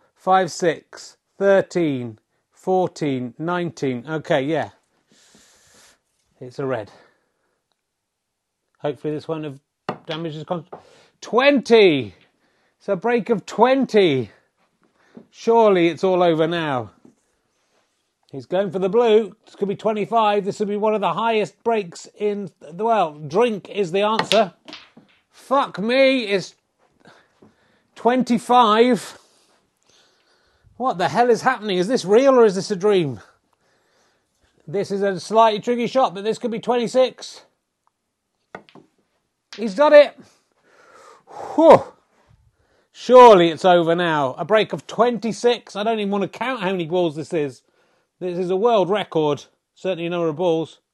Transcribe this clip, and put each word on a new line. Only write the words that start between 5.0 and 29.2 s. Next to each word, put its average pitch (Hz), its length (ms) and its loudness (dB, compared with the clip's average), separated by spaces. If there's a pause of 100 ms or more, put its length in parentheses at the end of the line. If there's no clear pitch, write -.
It's 127 180 -18
a 139 80 -6
red. 117 240 -6 (1900)
Hopefully 151 360 -6
this 147 120 -10
won't 160 180 -8
have 139 160 -14 (460)
damaged 160 300 -10
his 156 80 -14
con-, 175 220 -8 (540)
twenty! 214 920 2 (640)
It's - 100 -16
a 202 80 -2
break 233 320 -4
of 214 160 -2
twenty! 202 840 2 (1000)
Surely 208 580 2
it's 160 160 -6
all 185 180 2
over 160 240 2
now. 151 460 -4 (1400)
He's 135 140 -14
going 185 260 -4
for 190 80 -6
the 190 120 -2
blue. 220 440 2 (120)
This - 100 -20
could 196 120 -6
be 202 60 -4
twenty-five. 208 680 -2
This 190 140 -8
would 208 100 -4
be 208 80 -6
one 214 180 -2
of 208 60 -4
the 175 140 -2
highest 214 500 -4
breaks 214 500 -6
in 202 360 -6 (100)
the 170 240 -12
world. 160 460 -2
Drink 214 400 -2
is 190 200 -4
the 196 120 -2
answer. 208 500 0 (800)
Fuck 247 480 -4
me, 254 480 0
it's 196 280 -4 (1400)
twenty-five. 240 1200 0 (1600)